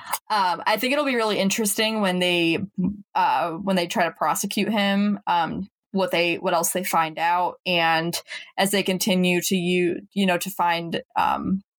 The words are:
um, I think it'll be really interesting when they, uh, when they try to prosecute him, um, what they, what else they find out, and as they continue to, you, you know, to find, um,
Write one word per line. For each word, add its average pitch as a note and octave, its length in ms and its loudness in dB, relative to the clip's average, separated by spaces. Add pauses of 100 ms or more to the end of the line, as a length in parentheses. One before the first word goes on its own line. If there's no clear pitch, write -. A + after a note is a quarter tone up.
(280)
um, F3+ 360 0
I G#3+ 120 2
think B3+ 160 -2
it'll D4 120 2
be C4+ 120 0
really G#3+ 240 2
interesting G#3+ 640 0
when F3+ 180 2
they, E3+ 400 2 (560)
uh, D#3+ 360 2
when F#3+ 220 -2
they F3 140 0
try F3 160 0
to E3 80 -2
prosecute F#3 560 -2
him, G3+ 580 0
um, E3+ 420 -2 (240)
what F#3+ 200 0
they, E3+ 240 2
what F3 180 -2
else E3+ 160 0
they F#3 140 -4
find D#3+ 340 0
out, F3 380 0 (100)
and E3 560 0 (340)
as G3 140 2
they G3 140 0
continue F3+ 560 2
to, F#3+ 160 0
you, F3+ 460 0 (100)
you G3 120 0
know, F3 140 2
to F3 100 -8
find, E3+ 540 -2 (140)
um, - 460 0 (160)